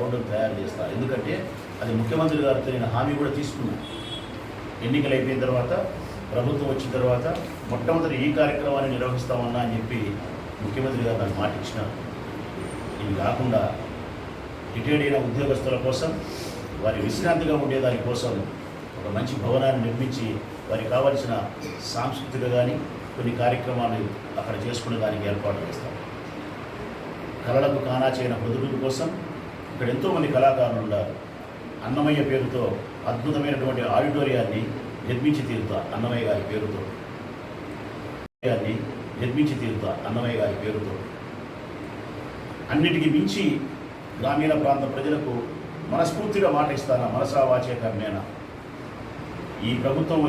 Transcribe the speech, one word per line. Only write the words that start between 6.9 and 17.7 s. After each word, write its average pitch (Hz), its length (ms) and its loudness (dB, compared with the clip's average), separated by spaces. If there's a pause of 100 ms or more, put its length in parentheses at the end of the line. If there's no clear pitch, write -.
తర్వాత 123 280 4 (460)
మొట్టమొదటి 160 440 2 (100)
ఈ - 20 6 (100)
కార్యక్రమాన్ని 139 580 4
నిర్వహిస్తామన్నా 123 680 0
అని 113 140 0
చెప్పి 110 220 -2 (640)
ముఖ్యమంత్రి 120 420 0
గారు 113 180 2
నాకు 98 180 0
మాట 104 100 2 (100)
ఇచ్చినారు. - 320 -4 (1080)
ఇవి 101 120 -2 (100)
కాకుండా 120 380 2 (1120)
రిటైర్డ్ 147 300 2
అయిన 139 120 4 (120)
ఉద్యోగస్తుల 131 480 2 (100)
కోసం, 160 240 2 (720)
వారి 110 240 2
విశ్రాంతిగా 160 560 2
ఉండే 131 220 2